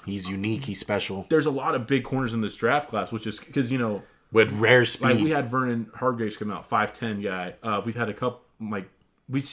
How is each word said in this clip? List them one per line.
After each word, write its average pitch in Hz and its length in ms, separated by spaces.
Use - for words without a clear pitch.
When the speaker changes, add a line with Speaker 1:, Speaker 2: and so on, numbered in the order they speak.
Speaker 1:
He's 98 200
unique. 107 380
He's 101 160
special. 98 480
Speaker 2:
There's 156 160
a 151 60
lot 147 240
of 120 120
big 131 180
corners 131 280
in 117 80
this 104 160
draft 135 320
class, 98 240
which 110 140
is 104 120
'cause, 127 320
you 131 60
know, 110 260
Speaker 1:
With 107 200
rare 110 340
speed. - 180
Speaker 2:
like, 127 140
we 156 140
had 135 180
Vernon 120 440
Hargreaves 117 440
come 104 120
out, 87 160
five 104 280
ten 110 260
guy. 92 420
Uh, 104 220
we've 113 120
had 120 120
a 101 60
couple, 123 260
like, 104 300
we, 135 140